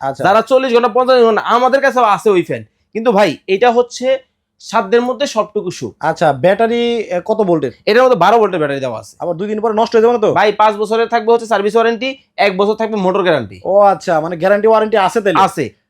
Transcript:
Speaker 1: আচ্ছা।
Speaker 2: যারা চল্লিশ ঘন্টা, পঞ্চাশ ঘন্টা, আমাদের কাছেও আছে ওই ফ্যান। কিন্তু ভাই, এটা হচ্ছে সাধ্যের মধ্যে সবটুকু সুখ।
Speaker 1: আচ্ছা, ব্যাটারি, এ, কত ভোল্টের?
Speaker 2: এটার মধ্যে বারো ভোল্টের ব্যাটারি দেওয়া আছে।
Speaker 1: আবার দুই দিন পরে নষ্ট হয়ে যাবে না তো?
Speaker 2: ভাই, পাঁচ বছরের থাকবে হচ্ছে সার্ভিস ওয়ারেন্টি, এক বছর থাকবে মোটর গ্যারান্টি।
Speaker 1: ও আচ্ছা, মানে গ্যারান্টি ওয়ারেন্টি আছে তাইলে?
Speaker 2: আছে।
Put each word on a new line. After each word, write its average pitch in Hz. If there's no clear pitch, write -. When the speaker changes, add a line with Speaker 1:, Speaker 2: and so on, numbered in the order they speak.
Speaker 1:
আচ্ছা। 135
Speaker 2:
যারা 196
চল্লিশ 254
ঘন্টা, 233
পঞ্চাশ 247
ঘন্টা, 214
আমাদের 247
কাছেও 254
আছে 208
ওই 185
ফ্যান। 123
কিন্তু 226
ভাই, 190
এটা 196
হচ্ছে 247
সাধ্যের 214
মধ্যে 247
সবটুকু 208
সুখ। 113
Speaker 1:
আচ্ছা, 156
ব্যাটারি, 226
এ, 180
কত 214
ভোল্টের? 165
Speaker 2:
এটার 220
মধ্যে 254
বারো 190
ভোল্টের 190
ব্যাটারি 139
দেওয়া 123
আছে। -
Speaker 1:
আবার 170
দুই 196
দিন 214
পরে 220
নষ্ট 220
হয়ে 226
যাবে 240
না 240
তো? 202
Speaker 2:
ভাই, 208
পাঁচ 214
বছরের 214
থাকবে 233
হচ্ছে 233
সার্ভিস 208
ওয়ারেন্টি, 233
এক 196
বছর 202
থাকবে 220
মোটর 190
গ্যারান্টি। 117
Speaker 1:
ও 196
আচ্ছা, 185
মানে 170
গ্যারান্টি 202
ওয়ারেন্টি 214
আছে 196
তাইলে? 190
Speaker 2:
আছে। 160